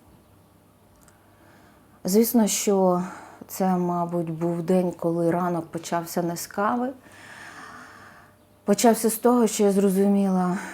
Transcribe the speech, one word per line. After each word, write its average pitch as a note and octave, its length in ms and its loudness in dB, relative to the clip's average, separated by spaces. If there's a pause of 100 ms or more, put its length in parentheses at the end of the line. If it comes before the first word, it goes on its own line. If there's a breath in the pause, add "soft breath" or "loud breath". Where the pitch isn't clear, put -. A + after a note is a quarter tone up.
(2000 loud breath)
Звісно, A3 440 4
що F#3 560 2 (480 loud breath)
це, F#3 260 0
мабуть, F3 520 -2
був E3+ 340 -4
день, F3+ 280 2
коли E3+ 400 -2
ранок F3 360 -2
почався E3+ 560 -4
не E3+ 140 -4
з - 100 -10
кави. A#3+ 420 -2 (1800 loud breath)
Почався A3 440 2
з A3 60 -2
того, A#3+ 320 4
що G#3+ 160 0
я G3+ 80 4
зрозуміла, G3 840 2 (160 loud breath)